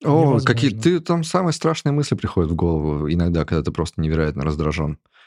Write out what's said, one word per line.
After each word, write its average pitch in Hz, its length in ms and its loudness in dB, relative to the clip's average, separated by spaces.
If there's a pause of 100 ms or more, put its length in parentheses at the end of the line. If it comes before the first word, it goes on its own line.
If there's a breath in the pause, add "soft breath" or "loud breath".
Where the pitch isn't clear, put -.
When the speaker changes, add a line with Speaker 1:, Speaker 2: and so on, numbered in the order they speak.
Speaker 1:
О, 147 360 4
какие 131 300 2
Speaker 2:
невозможно. - 0 -
Speaker 1:
ты 165 300 0
там 170 220 0
самые 175 300 0
страшные 160 400 -2
мысли 147 240 0
приходят 82 340 -2
в 85 60 -2
голову 76 560 0
иногда, 85 320 0
когда 78 180 -2
ты 73 80 -4
просто - 300 -6
невероятно 78 440 -2
раздражен. 76 540 -2 (280 soft breath)